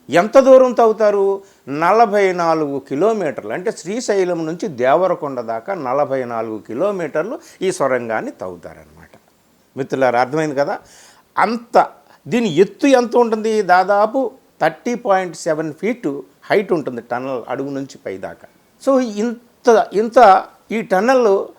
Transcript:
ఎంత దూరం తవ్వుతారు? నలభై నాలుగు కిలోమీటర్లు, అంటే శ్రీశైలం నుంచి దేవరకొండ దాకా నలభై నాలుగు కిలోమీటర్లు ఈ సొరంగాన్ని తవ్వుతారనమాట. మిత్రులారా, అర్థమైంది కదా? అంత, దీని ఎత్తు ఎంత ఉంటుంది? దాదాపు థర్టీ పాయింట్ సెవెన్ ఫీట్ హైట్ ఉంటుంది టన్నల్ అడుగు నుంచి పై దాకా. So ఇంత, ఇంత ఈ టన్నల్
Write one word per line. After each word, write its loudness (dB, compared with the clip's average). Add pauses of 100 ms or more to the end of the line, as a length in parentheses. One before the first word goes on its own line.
ఎంత 4
దూరం 8
తవ్వుతారు? 2 (280)
నలభై 2
నాలుగు -2
కిలోమీటర్లు, -4
అంటే -6
శ్రీశైలం -4
నుంచి -6
దేవరకొండ 0
దాకా -8
నలభై -2
నాలుగు -8
కిలోమీటర్లు -6 (220)
ఈ -2
సొరంగాన్ని -4
తవ్వుతారనమాట. -16 (680)
మిత్రులారా, 0
అర్థమైంది -2
కదా? -2 (580)
అంత, 0 (400)
దీని 0
ఎత్తు 2
ఎంత 2
ఉంటుంది? 0
దాదాపు 2 (300)
థర్టీ -2
పాయింట్ -2
సెవెన్ -4
ఫీట్ -6 (420)
హైట్ 0
ఉంటుంది -4
టన్నల్ -6
అడుగు -6
నుంచి -10
పై -10
దాకా. -14 (380)
So 2
ఇంత, 0
ఇంత 6 (260)
ఈ -4
టన్నల్ 2 (120)